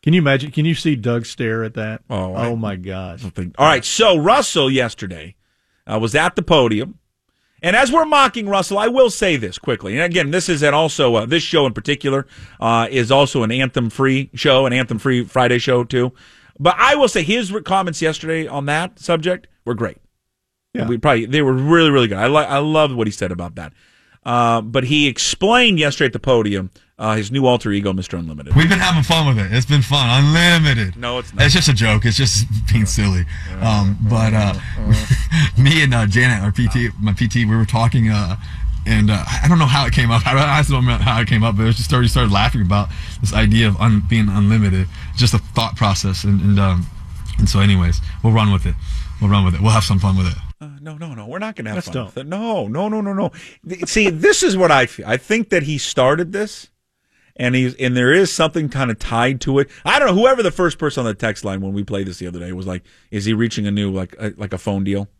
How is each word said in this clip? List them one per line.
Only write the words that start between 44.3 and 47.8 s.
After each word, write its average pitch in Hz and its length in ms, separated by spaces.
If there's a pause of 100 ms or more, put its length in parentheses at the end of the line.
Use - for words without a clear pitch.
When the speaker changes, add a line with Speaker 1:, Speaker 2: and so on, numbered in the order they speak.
Speaker 3:
Just 123 160
a 110 60
thought - 380
process. 98 480
And, 101 180
and, 101 180
um, 92 260 (520)
and - 100
so 98 120
anyways, 92 380 (240)